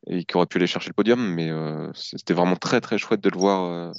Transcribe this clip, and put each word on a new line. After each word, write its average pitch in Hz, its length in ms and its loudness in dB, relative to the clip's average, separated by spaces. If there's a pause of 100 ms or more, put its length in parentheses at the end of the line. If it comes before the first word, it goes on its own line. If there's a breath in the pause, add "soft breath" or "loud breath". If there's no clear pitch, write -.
et 87 180 -4
qui - 100 -4
aurait 87 120 4
pu - 100 -4
aller 87 100 4
chercher - 220 -4
le 87 60 -10
podium, 107 380 2
mais, 82 160 -2
euh, 78 440 -6
c'était - 400 -4
vraiment 87 240 4
très, - 240 0
très - 160 -4
chouette 101 260 -2
de 98 60 4
le 92 100 -6
voir, 95 240 4
euh, 85 360 -6